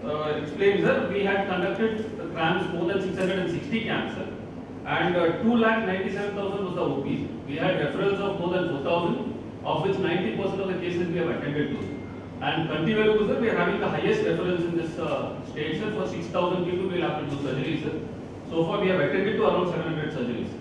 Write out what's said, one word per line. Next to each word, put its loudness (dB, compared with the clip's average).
uh, 0
explained, 4
sir, 4
we 0
had 2
conducted 0
the -6
camps, 2
more 0
than 2
six -2
hundred 2
and 0
sixty -2
camps, -2
sir, -6
and, 2
uh, 4
two 4
lakh 4
ninety-seven -2
thousand -2
was -4
the -2
O 0
P. -2
We -6
had 2
referrals 0
of -2
more 0
than 2
four -2
thousand, 0
of 0
which 2
ninety 0
percent -2
of 0
the -2
cases 0
we 0
have 2
attended -2
to. -4
And 0
Kantivelugu, 4
sir, 2
we 2
are 2
having 2
the 0
highest 2
referrals 2
in 0
this, -4
uh, -4
state, -4
sir. -2
For -2
six -6
thousand 2
people, 0
we 0
will 0
have -2
to -4
do -4
surgery, -2
sir. -4
So 2
far, 0
we 4
have 4
attended 2
to 4
around 2
seven -2
hundred -4
surgeries. -4